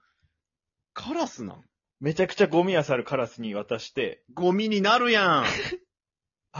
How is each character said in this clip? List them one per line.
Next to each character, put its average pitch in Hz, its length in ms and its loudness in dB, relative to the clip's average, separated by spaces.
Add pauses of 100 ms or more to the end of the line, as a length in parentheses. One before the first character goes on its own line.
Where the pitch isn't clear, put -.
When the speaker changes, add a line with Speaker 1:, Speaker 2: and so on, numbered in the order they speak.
(920)
Speaker 1:
カ 254 200 -10
ラ 330 140 -2
ス - 160 -12
な 90 100 -10
ん？ 90 100 -20 (360)
Speaker 2:
め 147 140 -2
ち 185 80 0
ゃ 180 60 2
く - 60 -6
ち - 80 2
ゃ 185 60 4
ゴ 165 160 4
ミ 190 100 0
漁 160 80 4 (140)
る 117 80 0
カ 139 140 -4
ラ 120 100 -2
ス - 140 -12
に 110 120 -6
渡 104 260 -4
し - 120 -14
て。 - 320 -4 (100)
Speaker 1:
ゴ 180 200 2
ミ 214 160 0
に 208 120 0
な 214 160 4
る 240 140 2
や 180 300 4
ん。 113 40 2 (540)
Speaker 2:
<laughs> - 600 -20